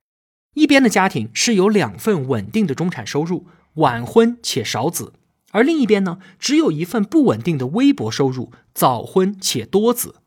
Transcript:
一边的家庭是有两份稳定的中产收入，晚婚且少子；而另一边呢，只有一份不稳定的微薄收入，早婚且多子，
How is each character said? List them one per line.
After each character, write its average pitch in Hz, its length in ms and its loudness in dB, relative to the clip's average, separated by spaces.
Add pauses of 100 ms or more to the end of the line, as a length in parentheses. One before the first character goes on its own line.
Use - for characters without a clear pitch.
(540)
一 302 120 4
边 277 160 4
的 247 60 4
家 190 200 2
庭 113 240 -6
是 - 220 0
有 190 140 4
两 160 300 0
份 151 280 -2
稳 127 240 -4
定 214 160 0
的 135 80 -4
中 156 160 -2
产 110 160 -10
收 147 160 -4
入， 170 240 -6 (280)
晚 127 300 0
婚 233 380 2
且 - 220 -4
少 117 240 -4
子； - 240 -8 (400)
而 220 100 4
另 320 160 2
一 254 80 2
边 196 180 -2
呢， 180 140 -6 (200)
只 - 180 -2
有 311 140 4
一 156 140 -4
份 208 200 -2
不 302 200 2
稳 196 160 2
定 165 180 -2
的 127 100 -4
微 254 240 2
薄 120 180 -4
收 135 200 0
入， 127 220 -8 (220)
早 131 280 0
婚 190 380 0
且 - 260 -6
多 220 260 2
子， - 240 -8 (100)